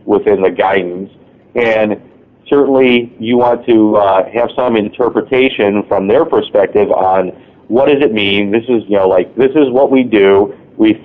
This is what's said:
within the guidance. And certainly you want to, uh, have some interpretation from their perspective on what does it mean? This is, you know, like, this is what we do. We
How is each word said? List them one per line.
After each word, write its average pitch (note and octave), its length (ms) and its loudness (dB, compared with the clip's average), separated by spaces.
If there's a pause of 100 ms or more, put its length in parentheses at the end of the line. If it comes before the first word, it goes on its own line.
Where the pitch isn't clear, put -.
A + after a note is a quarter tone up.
within G2+ 360 0
the F#2 80 2
guidance. F#2 600 -4 (440)
And A2 460 -2 (460)
certainly C3 720 2
you A#2 180 -2
want A#2+ 300 0
to, A2 280 2
uh, F#2+ 360 0
have A2+ 240 -2
some B2 200 -2
interpretation A2 1120 -2
from G2 200 -2
their C#3 180 2
perspective G2+ 640 0
on F#2+ 400 -2 (380)
what C3+ 200 0
does C#3+ 140 2
it B2 120 0
mean? G2+ 380 -2
This A2+ 120 -2
is, A#2 240 -2
you G2+ 100 0
know, F#2+ 100 2
like, F#2 280 0
this B2+ 160 2
is D3 180 2
what B2 220 0
we C3 120 4
do. G2+ 520 2 (220)
We A2 160 2 (120)